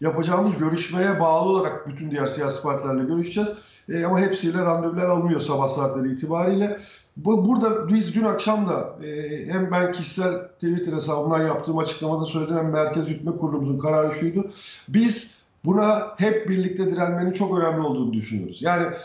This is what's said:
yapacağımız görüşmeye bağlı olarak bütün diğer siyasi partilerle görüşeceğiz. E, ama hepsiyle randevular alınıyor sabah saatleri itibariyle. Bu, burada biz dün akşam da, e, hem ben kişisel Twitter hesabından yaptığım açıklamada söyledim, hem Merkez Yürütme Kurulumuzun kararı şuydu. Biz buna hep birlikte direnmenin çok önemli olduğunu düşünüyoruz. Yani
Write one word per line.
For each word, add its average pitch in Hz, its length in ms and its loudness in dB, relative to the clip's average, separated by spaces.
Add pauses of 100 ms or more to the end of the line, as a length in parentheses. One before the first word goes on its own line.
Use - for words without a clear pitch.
yapacağımız 165 560 0
görüşmeye 165 640 0
bağlı 160 300 4
olarak 190 380 0
bütün 147 240 -8
diğer 143 160 -2
siyasi 143 360 -4
partilerle 135 400 -2
görüşeceğiz. 170 460 0 (400)
E, 170 160 -2
ama 180 140 4
hepsiyle 190 380 2
randevular 170 520 0
alınıyor 170 300 2
sabah 135 280 0
saatleri 135 460 -2
itibariyle. 190 640 0 (400)
Bu, 185 280 4
burada 214 420 2
biz 202 280 2
dün 226 80 4
akşam 208 460 2
da, 151 360 -4
e, 151 460 -6
hem 185 200 0
ben 180 200 2
kişisel 180 560 -2
Twitter 170 460 -2
hesabından 156 520 0
yaptığım 156 320 -2
açıklamada 160 480 -2
söyledim, 160 320 -2
hem 160 120 0
Merkez 156 400 0
Yürütme 160 280 -4
Kurulumuzun 143 420 -2
kararı 156 340 2
şuydu. 175 340 -2 (420)
Biz 214 500 2 (260)
buna 208 420 4 (100)
hep 214 320 2
birlikte 185 420 0
direnmenin 175 400 0
çok 185 280 0
önemli 160 220 2
olduğunu 127 320 0
düşünüyoruz. 104 480 -6
Yani 170 260 2 (180)